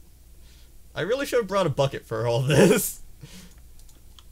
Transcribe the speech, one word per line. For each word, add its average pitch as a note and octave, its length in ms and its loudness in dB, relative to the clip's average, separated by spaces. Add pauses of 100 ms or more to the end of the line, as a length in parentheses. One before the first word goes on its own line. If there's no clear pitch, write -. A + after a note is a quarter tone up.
(960)
I C3+ 60 -6
really B3+ 240 -2
should - 120 0
have A3+ 80 0
brought F#3+ 200 0
a D#3 40 0
bucket C#3 340 -2
for A2+ 220 -4
all A#2 140 2
this. E3+ 600 4 (200)
<laughs> - 80 -18 (1000)